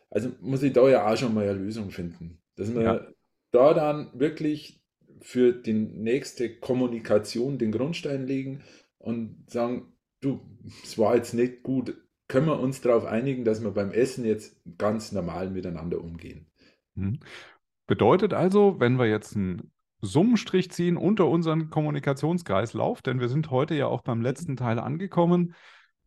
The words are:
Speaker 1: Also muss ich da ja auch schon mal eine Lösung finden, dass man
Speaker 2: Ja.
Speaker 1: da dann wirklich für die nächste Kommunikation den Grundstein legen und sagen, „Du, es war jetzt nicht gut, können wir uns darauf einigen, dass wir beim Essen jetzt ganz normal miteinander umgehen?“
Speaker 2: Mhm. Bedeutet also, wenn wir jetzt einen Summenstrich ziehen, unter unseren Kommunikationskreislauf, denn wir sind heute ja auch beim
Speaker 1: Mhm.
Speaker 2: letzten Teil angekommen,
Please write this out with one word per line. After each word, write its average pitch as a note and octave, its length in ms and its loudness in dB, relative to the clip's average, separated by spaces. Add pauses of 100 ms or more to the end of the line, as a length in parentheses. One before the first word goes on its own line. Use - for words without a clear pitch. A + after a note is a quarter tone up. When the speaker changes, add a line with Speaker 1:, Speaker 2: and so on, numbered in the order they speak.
Speaker 1:
Also B2 220 -4 (100)
muss C3 200 -2
ich C#3 120 2
da B2+ 160 8
ja A#2 220 6
auch A#2 60 2
schon A#2 160 -2
mal G#2 140 0
eine G2+ 100 0
Lösung G2+ 340 -6
finden, E2+ 480 -12 (180)
dass G2+ 120 -6
man A#2 140 0
Speaker 2:
Ja. A2 240 0 (440)
Speaker 1:
da C3+ 220 8
dann D3+ 460 0
wirklich D3+ 640 -4 (380)
für B2 320 4
die A2+ 200 -4
nächste A2 840 -2
Kommunikation A#2+ 1000 0
den A2 120 0
Grundstein C3+ 560 -4
legen C3+ 340 -6 (360)
und A2+ 520 -8
sagen, A#2+ 440 -4 (260)
„Du, C3+ 220 -4 (420)
es - 140 -12
war A2 180 4
jetzt A#2+ 180 -2
nicht B2 300 -2
gut, C3 320 -4 (320)
können C#3 200 2
wir D3+ 120 0
uns C3 220 -4
darauf A#2 240 4
einigen, B2+ 400 -2
dass A2 180 0
wir G#2 80 -4
beim G2 200 -2
Essen B2+ 340 0
jetzt G#2+ 320 -4 (200)
ganz G#2+ 360 -2
normal F2+ 360 -4
miteinander F2 520 -6
umgehen?“ E2 460 -14 (480)
Speaker 2:
Mhm. G2 240 -4 (680)
Bedeutet D3+ 460 4
also, F#3+ 460 4
wenn B2+ 200 2
wir A#2+ 80 2
jetzt G#2+ 280 -2
einen F#2 360 -4 (300)
Summenstrich F#3 720 2
ziehen, F3 260 0
unter G3+ 300 2
unseren D#3+ 420 0
Kommunikationskreislauf, D3 1300 -2
denn B2+ 180 -2
wir B2 100 0
sind D3+ 220 -2
heute D3+ 240 0
ja C3 120 0
auch B2 160 -2
beim A#2 180 -2 (160)
Speaker 1:
Mhm. F3 100 -12
Speaker 2:
letzten C3+ 100 -6
Teil A#2+ 220 -2
angekommen, F3 760 0 (520)